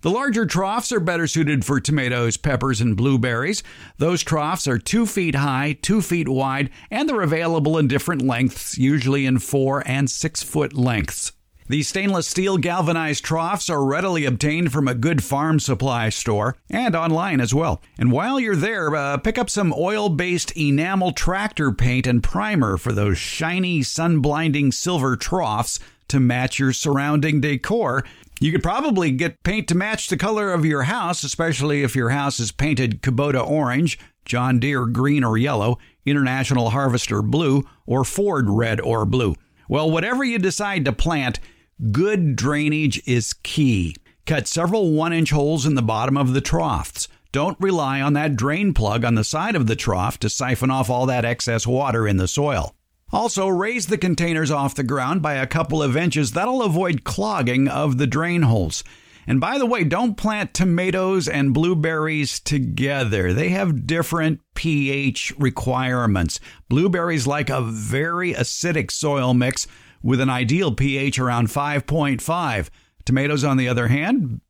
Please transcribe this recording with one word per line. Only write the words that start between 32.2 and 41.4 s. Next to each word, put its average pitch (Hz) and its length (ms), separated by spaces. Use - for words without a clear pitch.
is 113 140
painted 131 480
Kubota 135 420
orange, 143 560
John 123 340
Deere 135 240
green 127 400
or 110 140
yellow, 120 400
International 131 680
Harvester 120 520
blue, 139 420
or 127 180
Ford 165 460
red 113 320
or 113 240
blue. 110 280
Well, 156 240
whatever 220 340
you 233 140
decide 190 460
to 131 80
plant, 139 480